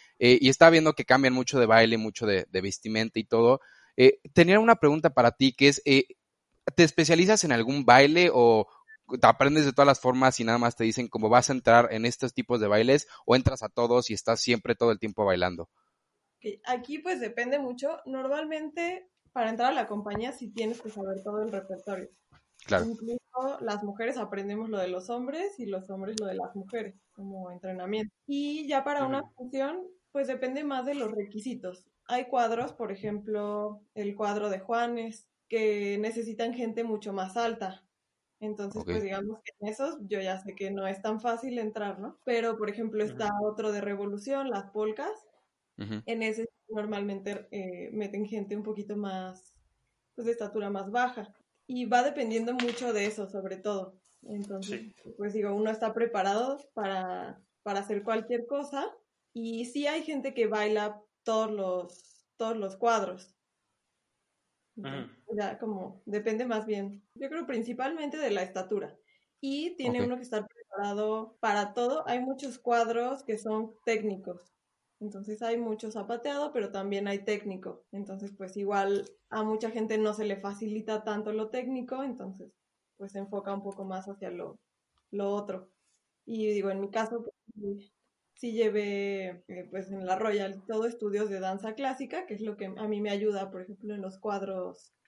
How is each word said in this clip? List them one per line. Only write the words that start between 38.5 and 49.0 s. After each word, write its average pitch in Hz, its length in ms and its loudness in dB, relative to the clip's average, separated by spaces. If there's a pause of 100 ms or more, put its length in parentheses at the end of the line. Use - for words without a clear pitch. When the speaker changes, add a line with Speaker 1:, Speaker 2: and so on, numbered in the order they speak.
Speaker 1:
Ok. - 60 -10
Speaker 2:
pues, 220 160 -2
digamos 196 400 -8
que 214 160 -18
en 208 80 -8
esos 277 300 -6 (100)
yo 202 120 -4
ya 190 200 -4
sé 190 160 -14
que 190 160 -8
no 196 140 -6
es 190 160 -8
tan 220 180 -4
fácil 240 380 -4
entrar, 208 420 -6
¿no? 254 240 -14
Pero, 233 340 0
por 208 120 -4
ejemplo, 214 340 -4
está 214 240 -4
Speaker 3:
Ujú. 202 140 -2
Speaker 2:
otro 214 300 -2
de 202 80 -4
Revolución, 202 720 -6
las 196 200 -6
polcas. 220 420 -4 (640)
Speaker 1:
Ujú. 107 280 -8
Speaker 2:
En 226 160 -4
ese 220 260 -4 (200)
normalmente, 202 840 -6
eh, 185 400 -10
meten 202 340 -6
gente 208 300 -8
un 214 60 -8
poquito 208 340 -8
más, 185 580 -10 (640)